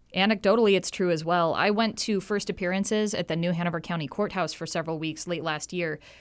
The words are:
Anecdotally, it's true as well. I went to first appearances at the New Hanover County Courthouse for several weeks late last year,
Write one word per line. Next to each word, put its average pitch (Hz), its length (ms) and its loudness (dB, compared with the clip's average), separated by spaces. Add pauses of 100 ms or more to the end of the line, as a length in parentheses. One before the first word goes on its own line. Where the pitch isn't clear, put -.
(140)
Anecdotally, 202 600 4
it's 180 140 0
true 180 200 0
as 160 160 0
well. 170 280 2
I 180 160 2
went 214 280 0
to 202 220 0
first 202 280 -2
appearances 196 640 0
at - 160 -2
the 160 80 0
New 170 160 2
Hanover 175 280 0
County 160 260 -4
Courthouse 196 480 -2
for - 100 -10
several 160 340 -2
weeks 156 280 -4
late 170 160 -2
last 156 320 -4
year, 165 240 -2 (220)